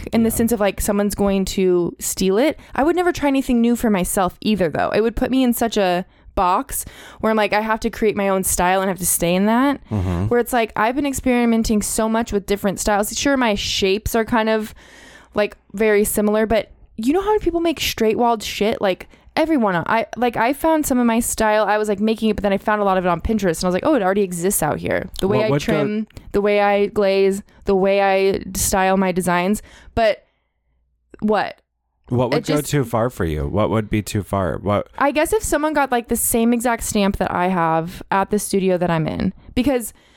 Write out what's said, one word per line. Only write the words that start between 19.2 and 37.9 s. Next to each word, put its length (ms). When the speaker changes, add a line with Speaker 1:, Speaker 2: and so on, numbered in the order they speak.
Speaker 1:
everyone, 400
I, 300
like, 200
I 160
found 320
some 140
of 80
my 140
style, 460
I 120
was, 100
like, 120
making 280
it, 80
but 60
then 100
I 60
found 240
a 20
lot 140
of 80
it 20
on 140
Pinterest, 380
and 40
I 40
was 60
like, 120
"Oh, 80
it 80
already 180
exists 420
out 160
here." 300
The 80
way 100
Speaker 2:
What 80
Speaker 1:
I 40
Speaker 2:
would 120
go 100
Speaker 1:
trim, 340
the 100
way 180
I 260
glaze, 560
the 100
way 280
I 380
style 440
my 120
designs. 520
But 280
what? 400
Speaker 2:
What 220
would 100
Speaker 1:
It 60
Speaker 2:
go 140
Speaker 1:
just 100
Speaker 2:
too 140
far 240
for 160
you? 240
What 220
would 180
be 140
too 200
far? 360
What? 300
Speaker 1:
I 140
guess 200
if 100
someone 300
got, 180
like, 180
the 80
same 360
exact 300
stamp 340
that 160
I 160
have 600